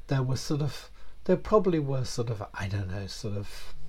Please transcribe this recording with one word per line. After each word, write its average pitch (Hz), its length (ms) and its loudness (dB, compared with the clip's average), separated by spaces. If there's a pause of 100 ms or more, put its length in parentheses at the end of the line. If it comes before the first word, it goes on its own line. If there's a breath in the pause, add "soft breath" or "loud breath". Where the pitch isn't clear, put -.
there 135 160 2
were 127 140 2
sort 143 260 0
of, - 280 -4 (340 soft breath)
there 185 120 6
probably 196 440 4
were 135 240 0
sort 120 260 -2
of, 107 100 -4 (140)
I 98 140 -2
don't 98 200 -2
know, 98 200 -4
sort 101 280 -4
of - 380 -2 (140)